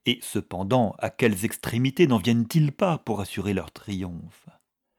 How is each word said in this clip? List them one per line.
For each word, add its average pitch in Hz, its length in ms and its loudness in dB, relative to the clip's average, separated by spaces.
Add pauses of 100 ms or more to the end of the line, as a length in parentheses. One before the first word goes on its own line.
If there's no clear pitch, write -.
et 120 160 2
cependant, 98 760 -2
à 110 140 -4
quelles 107 340 0
extrémités 131 640 0
n'en 123 100 4
viennent-ils 117 540 2
pas 180 260 0
pour 104 240 -4
assurer 98 320 -4
leur 87 180 -4
triomphe ? - 800 -10 (480)